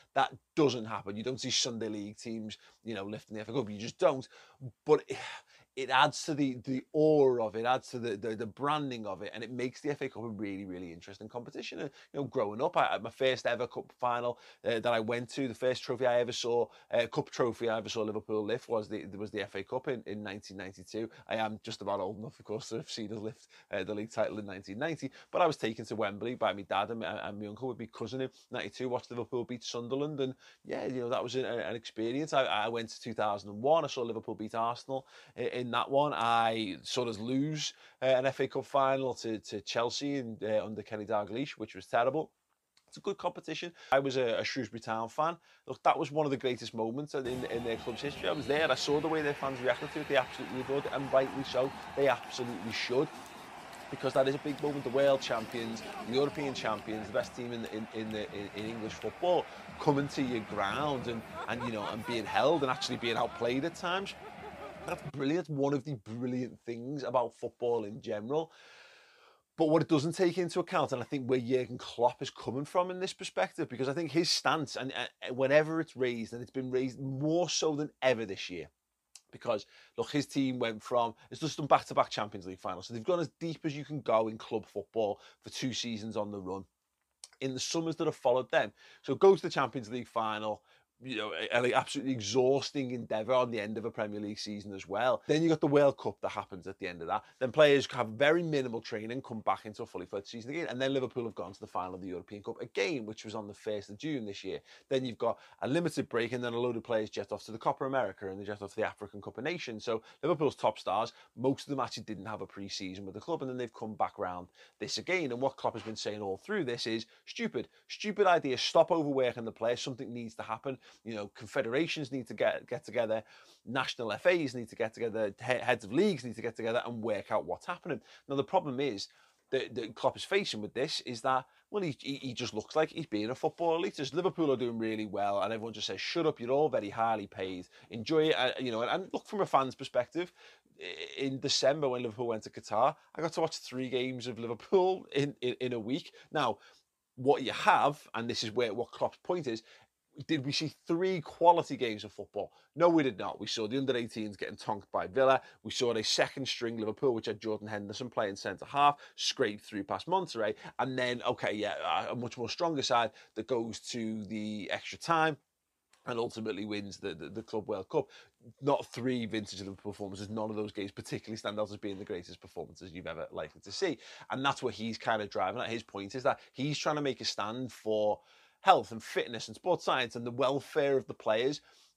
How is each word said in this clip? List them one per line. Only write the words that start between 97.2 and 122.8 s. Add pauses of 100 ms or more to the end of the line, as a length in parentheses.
Then
players
have
very
minimal
training,
come
back
into
a
fully
fledged
season
again.
And
then
Liverpool
have
gone
to
the
final
of
the
European
Cup
again,
which
was
on
the
first
of
June
this
year. (300)
Then
you've
got (240)
a
limited
break,
and
then
a
load
of
players
jet
off
to
the
Copa
America
and
they
jet
off
to
the
African
Cup
of
Nations.
So (220)
Liverpool's
top
stars, (240)
most
of
them
actually
didn't
have
a
pre-season
with
the
club,
and
then
they've
come
back
round (320)
this
again.
And
what
Klopp
has
been
saying
all
through
this
is, (180)
"Stupid, (180)
stupid
idea.
Stop
overworking
the
players.
Something
needs
to
happen. (280)
You
know,
confederations
need
to
get,
get